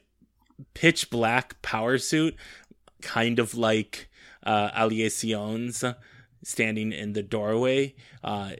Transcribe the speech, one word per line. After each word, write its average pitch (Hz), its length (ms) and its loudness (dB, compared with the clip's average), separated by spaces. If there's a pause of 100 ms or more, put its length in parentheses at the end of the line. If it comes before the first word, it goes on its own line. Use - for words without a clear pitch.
(760)
pitch - 360 2
black 117 520 0
power 113 360 0
suit, 160 380 0 (680)
kind 117 360 0
of 117 160 2
like, 110 540 0 (340)
uh, 104 340 2
Aliacion's, 110 1080 -2 (580)
standing 110 500 -2
in 104 200 -6
the 104 100 -2
doorway. 117 720 0 (300)
Uh, 101 360 -4